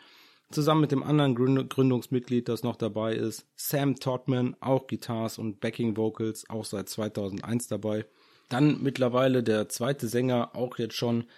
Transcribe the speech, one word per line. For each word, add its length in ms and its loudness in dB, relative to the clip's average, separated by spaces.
Zusammen 300 4
mit 100 4
dem 140 0
anderen 320 4
Gründ-, 340 2
Gründungsmitglied, 800 0
das 160 -2
noch 120 -2
dabei 380 -2
ist, 400 -4
Sam 460 0
Todman, 580 0
auch 300 0
Guitars 500 -4
und 220 -6
Backing 360 -2
Vocals, 540 -2
auch 140 -6
seit 240 -8
zweitausendeins 800 -4
dabei. 360 -2
Dann 320 4
mittlerweile 600 2
der 260 2
zweite 380 -2
Sänger, 480 2
auch 240 -6
jetzt 160 -4
schon 300 0